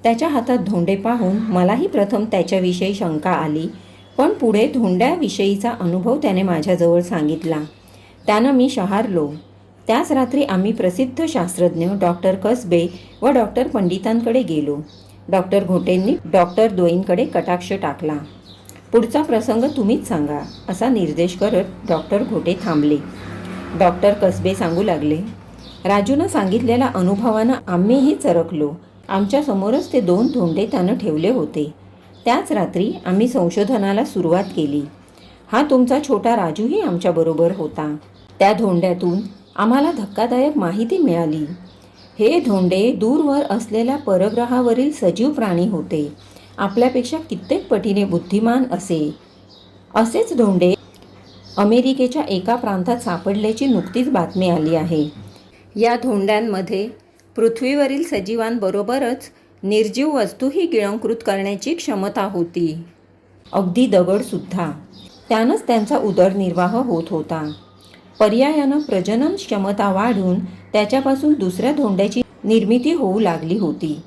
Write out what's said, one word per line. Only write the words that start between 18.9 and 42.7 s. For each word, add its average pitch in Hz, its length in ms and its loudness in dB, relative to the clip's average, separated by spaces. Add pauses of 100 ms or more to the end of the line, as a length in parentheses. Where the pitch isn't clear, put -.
"पुढचा 233 300 2
प्रसंग 233 420 0 (140)
तुम्हीच 247 300 0
सांगा," 147 320 -2 (300)
असा 214 200 0
निर्देश 175 480 0
करत 196 280 0 (220)
डॉक्टर 196 360 0
घोटे 175 300 -2 (100)
थांबले. 147 340 2 (840)
डॉक्टर 190 340 2
कसबे 185 400 0
सांगू 170 300 -2
लागले, 151 340 0 (680)
"राजूनं 208 420 2
सांगितलेल्या 233 680 0
अनुभवानं 214 580 2 (140)
आम्हीही 233 480 4
चरकलो. 165 580 0 (360)
आमच्यासमोरच 214 840 0
ते 247 80 2
दोन 190 260 2
धोंडे 190 380 0
त्यानं 196 300 0
ठेवले 170 340 0
होते. 156 580 -4 (380)
त्याच 262 260 0
रात्री 202 420 -2 (120)
आम्ही 196 220 2
संशोधनाला 202 800 0
सुरुवात 175 380 0 (120)
केली. 147 260 -2 (720)
हा 247 180 2
तुमचा 254 380 2
छोटा 233 280 0
राजूही 214 460 -2
आमच्याबरोबर 170 760 0
होता. 151 400 -6 (440)
त्या 196 140 6
धोंड्यातून 180 680 0 (360)
आम्हाला 269 360 2
धक्कादायक 254 680 -2
माहिती 214 400 0
मिळाली. 165 480 0 (760)
हे 269 200 4
धोंडे 196 520 2